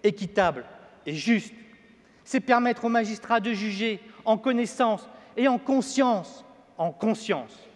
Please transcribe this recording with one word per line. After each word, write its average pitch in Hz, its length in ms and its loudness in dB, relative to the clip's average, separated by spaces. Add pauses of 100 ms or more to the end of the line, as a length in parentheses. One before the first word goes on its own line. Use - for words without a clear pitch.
équitable 180 600 0 (420)
et 147 80 -6
juste. 196 400 0 (680)
C'est - 180 -2
permettre 240 440 2
aux 233 60 2
magistrats 226 500 0
de 226 120 -2
juger 208 480 -4 (240)
en 220 140 2
connaissance 233 720 0 (280)
et 254 120 4
en 247 100 2
conscience, 254 880 0 (340)
en 165 140 0
conscience. 196 680 -4 (180)